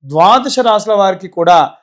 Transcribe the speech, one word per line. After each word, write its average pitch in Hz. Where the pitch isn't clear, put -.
ద్వాదశ 233
రాశుల 214
వారికి 185
కూడా 170